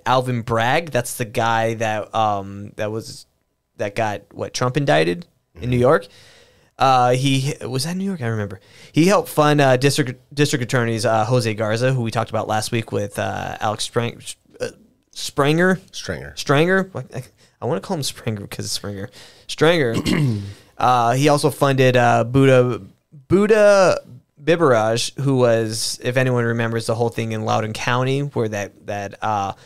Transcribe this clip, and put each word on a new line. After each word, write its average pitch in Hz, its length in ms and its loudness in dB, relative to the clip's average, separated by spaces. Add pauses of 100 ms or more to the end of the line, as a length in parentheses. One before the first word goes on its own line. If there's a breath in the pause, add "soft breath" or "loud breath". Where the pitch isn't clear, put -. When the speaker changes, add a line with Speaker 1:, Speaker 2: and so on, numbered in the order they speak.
Speaker 1:
Alvin 123 360 0
Bragg. 123 500 0
That's 120 240 -4
the 123 80 -4
guy 113 500 -2
that, 107 400 -6
um, 101 640 -2
that 107 160 -6
was, 113 340 -12 (520)
that 104 180 -6
got, 107 260 -4 (100)
what, 101 220 -10
Trump 127 220 -2
indicted 156 500 0 (300)
in 117 140 -8
New 127 60 2
Speaker 2:
Mm-hmm. 120 60 2
Speaker 1:
York. 151 240 4 (720 soft breath)
Uh, 127 360 4
he, 135 400 0 (120)
was 131 180 -6
that 170 120 -6
New 190 80 -4
York? 190 180 -6
I 117 60 -4
remember. 104 320 -6 (320 loud breath)
He 156 140 4
helped 190 220 2
fund, 147 320 4
uh, 131 160 6
district, 131 380 0 (180)
district 143 300 0
attorneys, 113 420 -2
uh, 110 200 2
Jose 113 300 0
Garza, 110 380 0
who 127 100 0
we 113 100 -4
talked 113 180 -4
about 107 160 -4
last 107 240 -2
week 117 220 -4
with, 104 260 -4
uh, 98 420 -6
Alex 107 220 -4
Sprang-, - 400 -6 (380)
uh, 117 80 -6 (440)
Spranger? 165 680 0 (120)
Speaker 2:
Stranger. 73 440 -12
Speaker 1:
Stranger? 180 560 2
What? 131 220 -12
I, 127 100 -10 (380 soft breath)
I 104 40 -6
wanna 170 160 -4
call 190 160 -6
him 143 40 -6
Springer 107 440 -8
'cause - 180 -10
it's 101 80 -8
Springer. 101 380 -10 (360 loud breath)
Stranger. 151 480 2
<clears throat> 120 460 0 (380 loud breath)
Uh, 120 340 2
he 135 160 2
also 147 220 2
funded, 131 440 2
uh, 120 300 4
Buddha, 127 560 4 (480)
Buddha 202 720 4 (420)
Bibaraj, 127 800 2
who 135 160 0
was, 113 640 0
if 123 140 -2
anyone 127 300 0
remembers 117 400 -2
the 113 80 0
whole 117 160 0
thing 113 220 -6
in 110 120 -6
Loudoun 110 300 -2
County, 127 460 -2
where 135 280 -4
that, 101 380 -8
that, 101 360 -10
uh, 101 300 -2 (140)